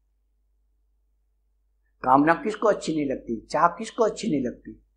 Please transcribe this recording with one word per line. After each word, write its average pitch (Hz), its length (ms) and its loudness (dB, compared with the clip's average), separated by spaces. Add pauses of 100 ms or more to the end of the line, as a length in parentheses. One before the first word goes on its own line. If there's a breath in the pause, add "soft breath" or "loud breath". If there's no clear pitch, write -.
(2000)
कामना 143 320 4
किसको - 340 -2
अच्छी 170 280 -2
नहीं 143 140 -2
लगती, 120 360 -8
चाह 160 220 2
किसको 220 360 -4
अच्छी 214 260 -2
नहीं 135 160 -2
लगती, - 260 -12 (240)